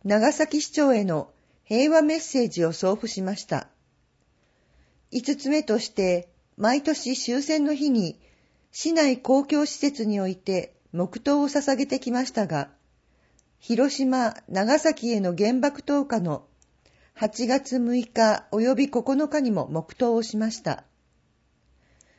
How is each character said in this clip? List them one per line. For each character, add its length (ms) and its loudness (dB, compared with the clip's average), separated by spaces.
長 280 4
崎 280 0
市 100 -6
長 220 4
へ 120 2
の 280 -4
平 260 2
和 120 6
メ 140 2
ッ 40 -4
セ 240 0
ー 40 0
ジ 160 -2
を 80 2
送 240 0
付 120 -6
し 140 -8
ま 120 -4
し 120 -12
た。 220 -4
五 260 -2
つ 120 -6
目 140 2
と 160 0
し 100 -8
て、 400 0
毎 240 2
年 340 -2
終 260 -2
戦 220 0
の 100 0
日 140 -2
に 320 0
市 220 -4
内 260 4
公 240 2
共 220 0
施 140 -6
設 260 -2
に 160 0
お 80 -2
い 80 -4
て 400 -4
黙 260 -4
祷 220 2
を 80 0
捧 260 0
げ 120 -2
て 120 -4
き 140 -6
ま 120 0
し 60 -10
た 160 -2
が、 240 -4
広 380 0
島、 400 0
長 300 2
崎 320 0
へ 80 0
の 160 0
原 200 2
爆 280 -2
投 220 0
下 160 -2
の 260 -4
八 340 -2
月 320 0
六 160 0
日 560 2
及 240 2
び 140 2
九 120 -2
日 140 -2
に 100 0
も 180 -2
黙 280 -6
祷 180 2
を 80 0
し 140 -8
ま 160 -2
し 100 -14
た。 220 -6